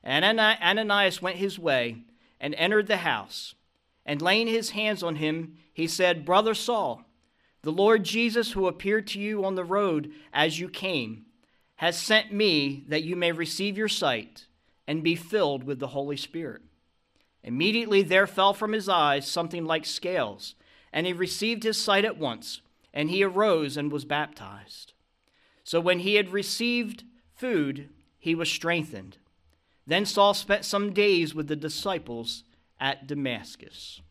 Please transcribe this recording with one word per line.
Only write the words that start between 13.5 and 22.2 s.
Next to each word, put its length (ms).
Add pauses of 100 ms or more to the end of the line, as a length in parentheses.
your 120
sight 580 (400)
and 160
be 120
filled 480
with 140
the 120
Holy 280
Spirit." 460 (800)
Immediately 580
there 240
fell 280
from 180
his 180
eyes 380
something 380
like 200
scales, 680 (360)
and 140
he 80
received 480
his 180
sight 260
at 120
once, 440 (320)